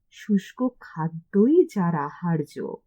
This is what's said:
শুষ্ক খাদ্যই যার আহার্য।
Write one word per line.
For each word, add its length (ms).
শুষ্ক 580
খাদ্যই 840
যার 180
আহার্য। 840